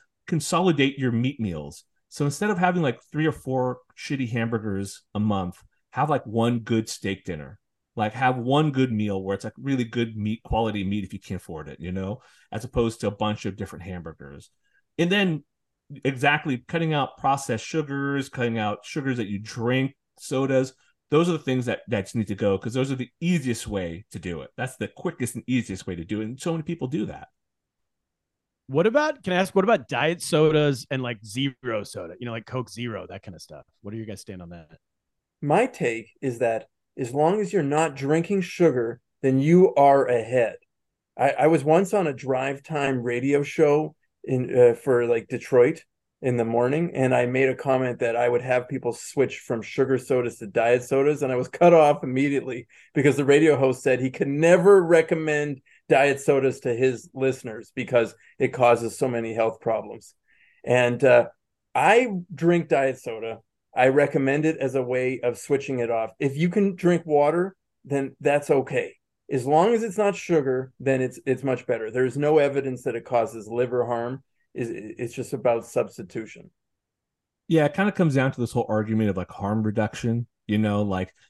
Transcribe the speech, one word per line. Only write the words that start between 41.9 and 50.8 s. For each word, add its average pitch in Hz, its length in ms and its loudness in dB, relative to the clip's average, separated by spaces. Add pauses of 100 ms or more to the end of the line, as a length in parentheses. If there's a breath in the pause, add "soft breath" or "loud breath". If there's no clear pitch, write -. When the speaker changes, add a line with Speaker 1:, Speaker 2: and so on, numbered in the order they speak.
Speaker 3:
on 196 140 0
a 147 60 -2
drive 131 500 -4
time 139 400 -2
radio 131 400 0
show 151 540 2 (260)
in, 127 340 -2
uh, 120 180 8
for, 120 300 2
like, 117 220 0
Detroit 131 560 4 (400)
in 127 140 0
the 117 80 2
morning, 123 500 0
and 127 200 2
I 123 100 4
made 131 240 2
a 127 60 0
comment 131 460 -2
that 117 140 0
I 120 140 2
would 120 140 2
have 127 260 0
people 123 240 -4
switch - 460 -2
from 113 240 -6
sugar 131 340 0
sodas 123 420 -2
to 110 80 -12
diet 117 380 2